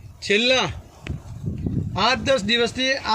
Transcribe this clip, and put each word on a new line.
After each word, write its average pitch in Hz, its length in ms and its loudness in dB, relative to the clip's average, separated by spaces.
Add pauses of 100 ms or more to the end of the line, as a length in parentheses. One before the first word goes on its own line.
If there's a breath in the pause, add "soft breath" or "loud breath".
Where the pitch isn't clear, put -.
(280)
છેલ્લા 240 380 4 (1400)
આઠ 240 200 2
દસ 220 240 2
દિવસથી 240 400 2 (240)